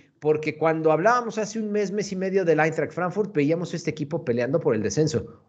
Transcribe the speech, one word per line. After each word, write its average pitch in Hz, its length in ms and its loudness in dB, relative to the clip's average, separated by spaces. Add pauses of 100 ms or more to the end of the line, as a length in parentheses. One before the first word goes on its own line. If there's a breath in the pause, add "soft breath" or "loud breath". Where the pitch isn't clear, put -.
(200 loud breath)
porque 151 380 0
cuando 160 340 2
hablábamos 214 460 2
hace 214 220 -4
un 214 120 -4
mes, 202 200 -2
mes 202 200 -4
y 190 40 -6
medio 190 300 0
del 156 140 4
Eintracht 156 340 0
Frankfurt, 185 420 -2
veíamos 165 400 0
este 160 160 -4
equipo - 340 -6
peleando 123 340 0
por 117 140 2
el 107 80 -2
descenso. 120 680 0